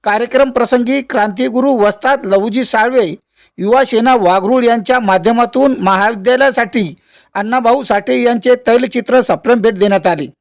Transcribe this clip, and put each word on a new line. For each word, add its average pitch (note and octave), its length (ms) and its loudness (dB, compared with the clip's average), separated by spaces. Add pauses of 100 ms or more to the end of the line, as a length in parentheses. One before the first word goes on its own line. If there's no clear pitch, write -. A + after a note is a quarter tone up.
कार्यक्रम A#3+ 480 0
प्रसंगी B3 500 0
क्रांतिगुरू B3+ 760 -2
वस्ताद G#3+ 480 0
लहुजी G3+ 380 0
साळवे A3 500 0 (440)
युवा A3+ 280 2
सेना A#3 320 2
वाघरूळ G3 480 2
यांच्या A#3 340 0
माध्यमातून A#3 800 0
महाविद्यालयासाठी G#3+ 1120 0 (420)
अण्णाभाऊ A#3 480 0
साठे A3 380 -2
यांचे A#3+ 340 2 (120)
तैलचित्र B3 540 0
सप्रेम - 400 0
भेट A3+ 120 2
देण्यात G3 340 0
आले. D#3 200 -2 (140)